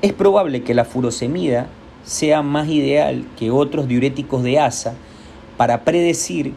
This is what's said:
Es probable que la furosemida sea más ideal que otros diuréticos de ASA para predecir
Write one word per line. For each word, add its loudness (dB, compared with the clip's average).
Es 2
probable 2
que 0
la 4
furosemida -2
sea 0
más -2
ideal 0
que -2
otros 0
diuréticos 0
de 2
ASA -2
para 2
predecir 0